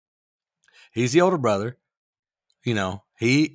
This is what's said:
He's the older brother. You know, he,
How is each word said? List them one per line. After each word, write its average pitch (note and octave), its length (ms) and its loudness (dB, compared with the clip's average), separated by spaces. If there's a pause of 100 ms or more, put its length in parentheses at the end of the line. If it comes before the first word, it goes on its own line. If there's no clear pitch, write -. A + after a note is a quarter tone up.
(920)
He's A#2+ 200 -2
the E3 80 4
older F3+ 180 2
brother. A2 400 -2 (840)
You A#2+ 100 -2
know, G2 280 -4 (160)
he, C3+ 360 0